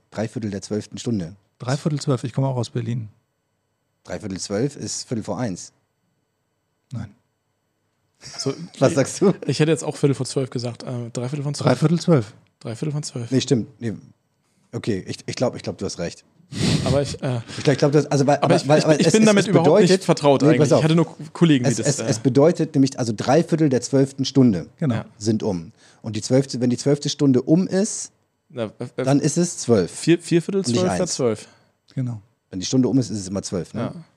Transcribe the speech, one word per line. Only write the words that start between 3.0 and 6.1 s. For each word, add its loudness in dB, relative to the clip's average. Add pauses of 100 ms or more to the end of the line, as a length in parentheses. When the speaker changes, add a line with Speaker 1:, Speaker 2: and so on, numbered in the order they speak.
Speaker 1:
Dreiviertel -10
zwölf -4
ist -10
Viertel -6
vor -8
eins. -8 (1200)